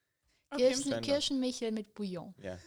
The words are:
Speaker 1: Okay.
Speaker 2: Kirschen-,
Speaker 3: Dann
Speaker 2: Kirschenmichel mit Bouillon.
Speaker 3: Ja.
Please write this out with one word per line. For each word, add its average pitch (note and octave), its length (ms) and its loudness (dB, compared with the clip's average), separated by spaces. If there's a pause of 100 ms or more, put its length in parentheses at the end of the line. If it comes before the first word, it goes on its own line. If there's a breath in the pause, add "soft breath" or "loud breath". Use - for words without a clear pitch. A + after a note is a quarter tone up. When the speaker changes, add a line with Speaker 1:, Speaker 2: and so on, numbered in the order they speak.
(520)
Speaker 1:
Okay. B3+ 200 6
Speaker 2:
Kirschen-, C#4 180 -2
Speaker 3:
Dann C4 140 0
Speaker 2:
Kirschenmichel B3+ 680 0
mit G#3+ 220 -6
Bouillon. F#3 480 -6
Speaker 3:
Ja. F#2 260 -6